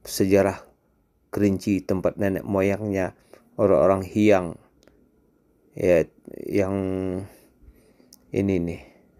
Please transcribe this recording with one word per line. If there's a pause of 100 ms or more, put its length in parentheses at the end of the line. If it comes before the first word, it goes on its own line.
sejarah (640)
Kerinci,
tempat
nenek
moyangnya (480)
orang-orang
Hiang. (1300)
Ya, (400)
yang (1600)
ini
nih. (380)